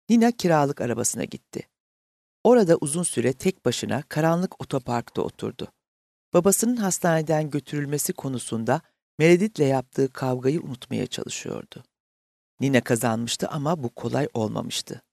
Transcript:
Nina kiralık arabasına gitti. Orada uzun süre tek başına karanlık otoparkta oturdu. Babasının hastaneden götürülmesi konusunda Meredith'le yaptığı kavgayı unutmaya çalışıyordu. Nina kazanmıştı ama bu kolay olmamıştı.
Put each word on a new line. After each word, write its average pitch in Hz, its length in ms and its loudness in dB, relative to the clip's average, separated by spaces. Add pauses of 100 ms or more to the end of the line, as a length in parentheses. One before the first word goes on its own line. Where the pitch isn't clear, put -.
Nina 233 220 6
kiralık 151 500 2
arabasına 120 420 -2
gitti. - 440 -10 (760)
Orada 214 380 6
uzun 160 220 -2
süre 123 300 0
tek - 320 -4
başına 117 360 -2
karanlık 165 600 -2
otoparkta 120 600 -4
oturdu. - 500 -8 (600)
Babasının 196 420 2
hastaneden 160 760 0
götürülmesi 147 640 -4
konusunda 123 680 -4 (380)
Meredith'le 175 400 4
yaptığı 135 540 0
kavgayı 131 480 -2
unutmaya 113 460 -6
çalışıyordu. - 760 -10 (760)
Nina 131 220 4
kazanmıştı 117 680 -2
ama 151 360 -4
bu 117 60 -4
kolay 127 440 -4
olmamıştı. - 680 -6 (120)